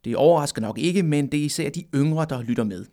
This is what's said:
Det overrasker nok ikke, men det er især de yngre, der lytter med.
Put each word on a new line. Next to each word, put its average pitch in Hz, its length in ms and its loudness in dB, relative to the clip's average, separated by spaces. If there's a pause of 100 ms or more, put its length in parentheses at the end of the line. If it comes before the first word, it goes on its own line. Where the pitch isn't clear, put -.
Det 117 120 -2
overrasker 147 460 4
nok 107 160 -6
ikke, 175 240 2
men 147 240 2
det 147 140 -2
er 147 40 0
især 143 260 -4
de - 140 -12 (100)
yngre, 156 340 2
der 123 140 -4
lytter 117 220 0
med. 98 280 -4